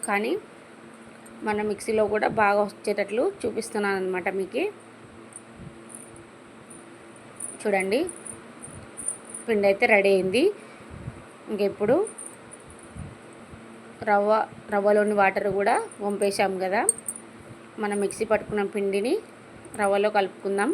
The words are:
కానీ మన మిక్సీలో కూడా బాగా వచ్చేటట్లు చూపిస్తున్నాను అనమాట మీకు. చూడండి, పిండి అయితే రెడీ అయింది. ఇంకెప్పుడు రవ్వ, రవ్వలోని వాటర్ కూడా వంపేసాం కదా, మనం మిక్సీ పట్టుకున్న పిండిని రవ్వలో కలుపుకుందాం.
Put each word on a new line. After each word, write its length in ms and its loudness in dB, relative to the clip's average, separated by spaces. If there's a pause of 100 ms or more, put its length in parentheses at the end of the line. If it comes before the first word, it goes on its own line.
కానీ 260 0 (1120)
మన 240 -2
మిక్సీలో 420 0
కూడా 160 2 (140)
బాగా 180 6 (100)
వచ్చేటట్లు 520 -2 (180)
చూపిస్తున్నాను 640 -2
అనమాట 260 -2 (120)
మీకు. 240 -4 (3000)
చూడండి, 380 2 (1500)
పిండి 240 2
అయితే 240 4
రెడీ 240 6
అయింది. 260 2 (1080)
ఇంకెప్పుడు 420 2 (2250)
రవ్వ, 240 4 (400)
రవ్వలోని 480 4
వాటర్ 280 4 (100)
కూడా 160 2 (300)
వంపేసాం 480 0 (120)
కదా, 180 0 (1000)
మనం 200 -2
మిక్సీ 300 -2
పట్టుకున్న 320 0 (100)
పిండిని 400 0 (680)
రవ్వలో 360 4
కలుపుకుందాం. 580 0